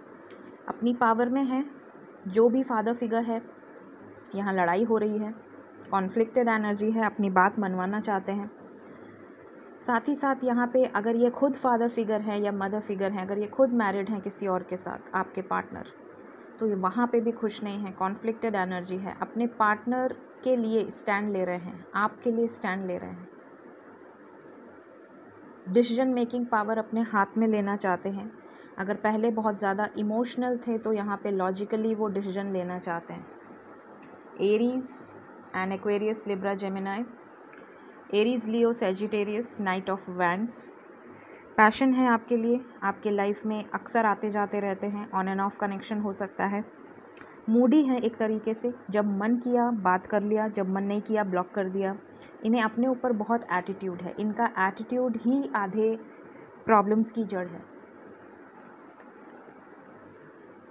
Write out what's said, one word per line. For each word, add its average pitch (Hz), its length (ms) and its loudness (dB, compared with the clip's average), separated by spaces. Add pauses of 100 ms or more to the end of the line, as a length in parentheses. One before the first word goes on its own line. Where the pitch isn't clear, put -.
(680)
अपनी 240 260 0
power 240 360 4
में 269 140 2
हैं, 262 220 0 (640)
जो 220 220 6
भी 262 140 4
father 226 300 0
figure 233 300 0
है, 226 180 -2 (920)
यहाँ 196 180 0
लड़ाई 185 300 4
हो 220 140 4
रही 214 200 2
है, 214 160 -4 (580)
Conflicted 220 560 2
energy 214 440 2
है, 226 140 2
अपनी 202 240 2
बात 185 300 6
मनवाना 190 400 0
चाहते 196 320 0
हैं। 202 180 -4 (1300)
साथ 226 260 0
ही 294 80 0
साथ 269 280 0
यहाँ 240 240 2
पे 254 180 6
अगर 226 300 0
ये 240 140 6
खुद 269 240 2
father 240 340 2
figure 220 340 0
हैं 208 180 -2
या 208 120 2
mother 196 280 -2
figure 196 320 -2
हैं, 196 100 -4
अगर 196 160 -4
ये 208 100 -2
खुद 262 260 4
married 202 360 2
हैं 208 120 -2
किसी 202 260 -6
और 185 160 2
के 180 140 -6
साथ - 380 -10
आपके 190 260 -2
partner, - 440 -4 (720)
तो 220 80 0
ये 202 80 2
वहाँ 190 320 0
पे 233 140 4
भी 226 100 0
खुश 214 320 -4
नहीं 202 160 -6
हैं, 190 160 -6
Conflicted 220 600 -2
energy 185 420 -2
है। 190 240 -6
अपने 233 260 -2
partner 240 680 0 (280)
के 254 120 4
लिए 220 340 2
stand 208 440 -2
ले 185 120 0
रहे 180 120 -2
हैं, 180 280 -10 (100)
आपके 214 360 0
लिए 233 160 2
stand 196 380 -4
ले 180 120 -4
रहे 180 120 -8
हैं। 180 200 -14 (2500)
Decision 240 380 4
making 240 380 0
power 220 320 0
अपने 220 240 -2
हाथ 208 360 0
में 220 100 4
लेना 202 280 2
चाहते 190 340 -2
हैं। 196 220 -8 (460)
अगर 196 180 -2
पहले 220 360 2
बहुत 214 280 0
ज़्यादा 202 280 0 (100)
इमोशनल 240 600 0
थे 240 200 -2
तो 220 160 0
यहाँ 208 240 -2
पे 208 140 -4
logically 202 640 0
वो 214 120 0
decision 196 460 -4
लेना 180 260 -4
चाहते 170 340 -6
हैं। 170 140 -14 (1120)
Aries 240 440 2 (720)
and 190 180 -2
Aquarius, 208 540 0
Libra, 196 280 -2
Gemini, 196 460 -4 (1120)
Aries, 226 320 4
Leo, 233 280 6
Sagittarius, 208 840 0
Knight 190 320 0
of 190 180 -2 (120)
Wands। 185 360 2 (1000)
Passion 220 360 6
है 254 140 4
आपके 233 300 2
लिए, 233 220 2 (240)
आपके 196 280 -2
life 202 340 0
में 214 240 -4
अक्सर 226 360 0
आते 208 240 2
जाते 202 300 0
रहते 202 280 -2
हैं, 208 240 -6
on 190 180 0
and 190 180 0
off 202 160 -6
connection 202 400 -4
हो 202 100 -2
सकता 190 320 -2
है। 202 180 -2 (840)
Moody 247 340 8
हैं 254 180 2
एक 233 140 0
तरीके 220 380 0
से, 240 200 -4 (160)
जब 202 280 2
मन 220 180 2
किया 240 360 2
बात 185 360 2
कर 208 160 2
लिया, 214 240 2
जब 202 220 -2
मन 196 140 0
नहीं 208 180 0
किया 214 220 0
block 180 280 -2
कर 190 180 -2
दिया। 196 260 -2 (500)
इन्हें 226 160 4
अपने 226 260 2
ऊपर 254 240 0
बहुत 226 400 0
attitude 180 500 -4
है, 180 180 -8
इनका 208 480 0
attitude 226 500 -2
ही 269 380 2
आधे 214 400 0 (680)
problems 214 460 4
की 226 120 -2
जड़ 180 240 -4
है। 170 160 -12 (3000)